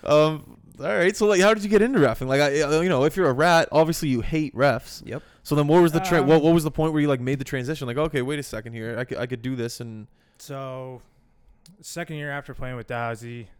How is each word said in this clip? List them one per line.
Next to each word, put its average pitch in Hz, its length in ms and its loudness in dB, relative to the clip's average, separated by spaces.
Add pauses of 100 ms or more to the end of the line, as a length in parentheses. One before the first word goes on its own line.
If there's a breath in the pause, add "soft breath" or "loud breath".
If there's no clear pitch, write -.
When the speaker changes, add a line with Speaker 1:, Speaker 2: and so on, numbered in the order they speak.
Speaker 1:
Um, 151 520 2 (220)
all 127 80 -8
right. 202 300 0
So, 208 100 0
like, 202 140 4
how 208 140 6
did 208 100 -6
you 208 40 -6
get 202 140 6
into 247 160 2
reffing? 131 300 2
Like, 139 120 2
I, 147 100 2 (320)
you 180 60 0
know, 139 160 2
if 156 120 0
you're 180 120 2
a 131 40 2
rat, 165 400 4
obviously 160 360 2
you 123 120 0
hate 156 340 -4
refs. 123 500 -2
Speaker 2:
Yep. 139 180 -12 (200 soft breath)
Speaker 1:
So - 140 -2
then, 147 100 2
what 170 160 6
was 170 100 6
the - 80 2
tra-, 165 200 2
Speaker 3:
Um, 135 80 2
Speaker 1:
what, 156 140 8
what 165 120 4
was 170 80 4
the 151 80 -2
point 160 220 -2
where 151 100 0
you, 147 60 2
like, 135 120 0
made 131 200 -4
the 135 40 -6
transition? 131 440 -6
Like, 120 80 -6
"Okay, 147 260 -2
wait 147 160 -6
a 139 60 -8
second 113 300 -12
here. 113 220 -10
I 123 80 -6
could, - 140 -8
I 120 80 -6
could 120 160 -10
do 127 140 -6
this." 117 240 -8
And 110 260 -14 (320)
Speaker 3:
So, 131 640 -14 (800)
second 165 360 -12
year 147 140 -8
after 139 240 -10
playing 127 220 -10
with 113 100 -12
Dowsey 117 600 -8 (120)